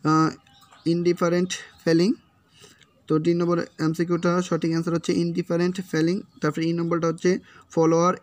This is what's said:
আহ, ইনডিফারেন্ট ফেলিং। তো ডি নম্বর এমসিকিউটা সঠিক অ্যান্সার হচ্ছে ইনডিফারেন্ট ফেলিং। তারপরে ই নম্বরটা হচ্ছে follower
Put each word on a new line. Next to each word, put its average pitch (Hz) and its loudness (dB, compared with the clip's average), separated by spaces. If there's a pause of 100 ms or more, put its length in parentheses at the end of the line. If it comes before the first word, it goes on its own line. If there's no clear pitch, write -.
আহ, 156 4 (560)
ইনডিফারেন্ট 175 0 (340)
ফেলিং। 170 2 (920)
তো 156 2
ডি 165 0
নম্বর 170 0 (140)
এমসিকিউটা 170 0
সঠিক 170 -2
অ্যান্সার 165 -2
হচ্ছে 170 -2
ইনডিফারেন্ট 175 -2 (100)
ফেলিং। 165 0 (200)
তারপরে 160 -2
ই 170 -2
নম্বরটা 170 -2
হচ্ছে 180 0 (360)
follower 165 4